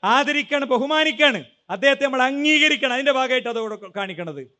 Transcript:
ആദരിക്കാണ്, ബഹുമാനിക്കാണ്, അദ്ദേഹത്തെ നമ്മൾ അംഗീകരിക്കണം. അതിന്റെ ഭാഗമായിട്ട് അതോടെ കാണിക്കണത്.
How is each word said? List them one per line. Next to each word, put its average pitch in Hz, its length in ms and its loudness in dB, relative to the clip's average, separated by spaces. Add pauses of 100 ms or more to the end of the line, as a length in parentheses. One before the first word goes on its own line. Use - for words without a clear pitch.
(160)
ആദരിക്കാണ്, 285 580 0
ബഹുമാനിക്കാണ്, 285 640 2 (360)
അദ്ദേഹത്തെ 269 320 2
നമ്മൾ 262 220 0
അംഗീകരിക്കണം. 294 680 2
അതിന്റെ 269 220 2
ഭാഗമായിട്ട് 254 340 -2
അതോടെ 220 240 -6 (220)
കാണിക്കണത്. 165 440 -10 (160)